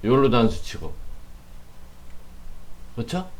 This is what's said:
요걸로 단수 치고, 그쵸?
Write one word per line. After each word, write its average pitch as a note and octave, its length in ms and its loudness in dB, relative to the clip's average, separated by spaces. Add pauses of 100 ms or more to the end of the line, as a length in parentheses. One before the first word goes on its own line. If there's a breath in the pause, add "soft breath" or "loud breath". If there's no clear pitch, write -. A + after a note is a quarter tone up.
요걸로 C3 260 8
단수 A#2 340 6
치고, - 280 -4 (2000)
그쵸? F3+ 320 -4 (120)